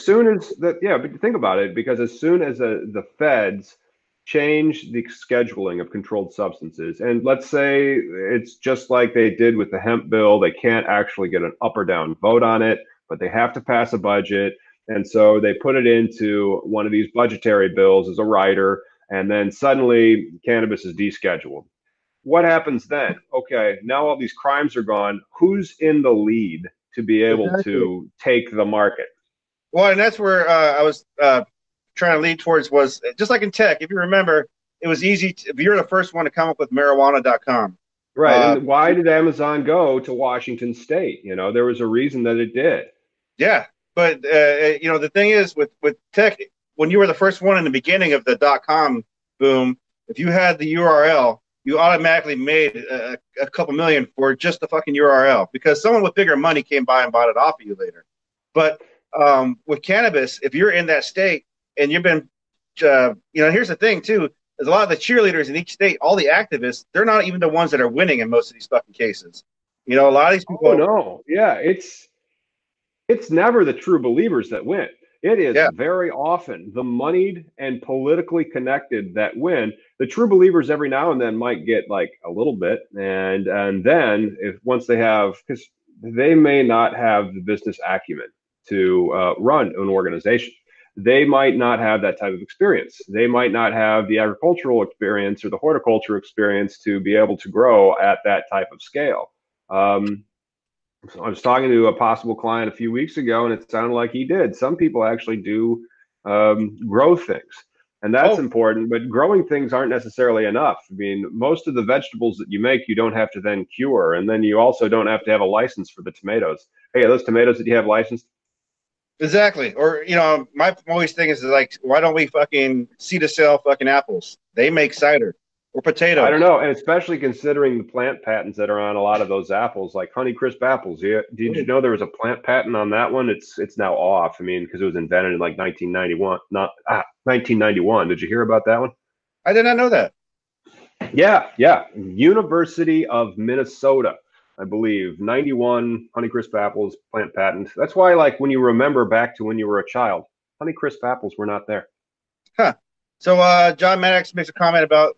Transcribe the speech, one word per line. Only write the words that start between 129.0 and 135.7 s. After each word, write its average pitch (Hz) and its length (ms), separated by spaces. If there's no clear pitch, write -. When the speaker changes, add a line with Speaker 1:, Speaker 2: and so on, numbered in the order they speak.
Speaker 1:
lot 107 200
of 95 60
those 98 240
apples, 101 420
like 92 200
Honeycrisp 123 500
apples. 98 400
Yeah, 104 180
did 113 200
you 147 80
Speaker 2:
Mm. - 40
Speaker 1:
know 127 120
there 127 120
was 104 100
a 95 60
plant 117 340
patent 120 340
on 104 140
that 110 220
one? 127 180
It's, - 300
it's - 180
now 95 160
off. 87 460
I 90 40
mean, 90 240
'cause 90 140
it 98 40
was 87 100
invented 90 380
in, 85 40
like, 87 200
nineteen 92 340